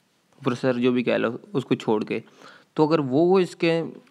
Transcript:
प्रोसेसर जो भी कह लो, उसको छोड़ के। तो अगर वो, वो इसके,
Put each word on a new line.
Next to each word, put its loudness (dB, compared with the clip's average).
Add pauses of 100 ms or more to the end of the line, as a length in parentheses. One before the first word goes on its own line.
(420)
प्रोसेसर -2
जो 2
भी 0
कह 0
लो, -2 (140)
उसको -2
छोड़ -2
के। -6 (540)
तो 4
अगर 2
वो, 2
वो 4
इसके, -2 (280)